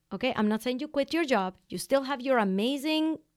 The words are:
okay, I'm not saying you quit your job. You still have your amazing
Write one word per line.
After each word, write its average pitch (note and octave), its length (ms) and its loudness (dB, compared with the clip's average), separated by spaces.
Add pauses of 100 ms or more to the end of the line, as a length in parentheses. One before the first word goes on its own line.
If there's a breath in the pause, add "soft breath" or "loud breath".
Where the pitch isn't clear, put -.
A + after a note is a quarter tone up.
(120)
okay, A#3+ 240 -2
I'm G#3+ 120 2
not G#3+ 140 0
saying B3+ 180 -2
you D4 80 -6
quit C#4 260 -2
your E4 120 2
job. G3+ 300 0 (140)
You F#3 80 -6
still C4+ 260 0
have C4 180 -4
your B3+ 180 2
amazing C#4 800 0 (180)